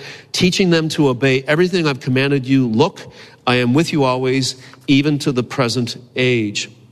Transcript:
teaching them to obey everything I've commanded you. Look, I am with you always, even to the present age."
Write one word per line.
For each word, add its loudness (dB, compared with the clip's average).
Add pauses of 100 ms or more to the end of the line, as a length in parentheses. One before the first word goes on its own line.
(320)
teaching 2
them 2
to 2
obey 0
everything 0
I've -2
commanded 0
you. 2
Look, 0 (460)
I 2
am 2
with 2
you 0
always, -2 (320)
even 2
to -2
the -2
present -4 (200)
age." -2 (220)